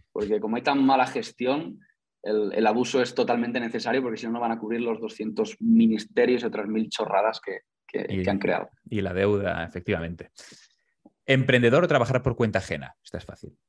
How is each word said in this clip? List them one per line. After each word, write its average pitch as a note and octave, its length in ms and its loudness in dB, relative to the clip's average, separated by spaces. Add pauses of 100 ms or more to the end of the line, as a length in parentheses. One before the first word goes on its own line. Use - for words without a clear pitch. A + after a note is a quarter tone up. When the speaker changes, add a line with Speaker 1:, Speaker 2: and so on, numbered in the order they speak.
(120)
Speaker 1:
porque G#2 280 -2
como A2 160 -2
hay B2 60 -4
tan C#3 220 2
mala C3 220 4
gestión, C3 760 -4 (420)
el, G#2+ 320 -2
el A2 120 2
abuso B2 340 2
es A#2+ 140 -2
totalmente A#2 460 0
necesario, A#2 420 -2
porque A2+ 160 -4
si A#2 80 -10
no, A2+ 60 -4
no A#2+ 80 -4
van A#2 120 -2
a A2+ 60 -4
cubrir A2+ 220 -4
los A2+ 200 -4
doscientos A2 600 -6
ministerios A2+ 840 4
y A#2 40 -4
otras G#2 200 -6
mil A2 220 -2
chorradas G#2 520 0
que, F#2+ 200 -10 (260)
que, G2+ 220 -6
Speaker 2:
Y, F#2+ 140 -4
Speaker 1:
que F#2 80 0
han G2 80 0
creado. F2+ 300 -2 (220)
Speaker 2:
y G#2+ 100 -2
la F2+ 140 -4
deuda, G2 500 0
efectivamente. F2 680 -6 (960)
¿Emprendedor B2+ 600 4
o E3+ 40 0
trabajar B2 340 2
por B2 140 0
cuenta G#2+ 220 0
ajena? C#2+ 440 -6
Esta - 160 -12
es - 60 -12
fácil. - 320 -18 (120)